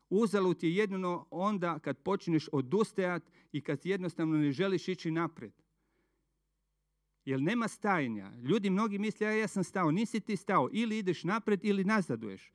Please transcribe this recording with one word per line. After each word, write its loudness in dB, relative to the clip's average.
Uzalud 2
je 2
jedino 0
onda -2
kad -6
počneš 0
odustajat 0
i -4
kad -4
jednostavno 0
ne 2
želiš 0
ići -4
naprijed. -4
Jer -2
nema 0
stajanja. -2
Ljudi 2
mnogi 0
misle, -2
„Ja, 0
ja 0
sam -2
stao.” 2
Nisi 0
ti -4
stao. 2
Ili -2
ideš -2
naprijed 0
ili 2
nazaduješ. -2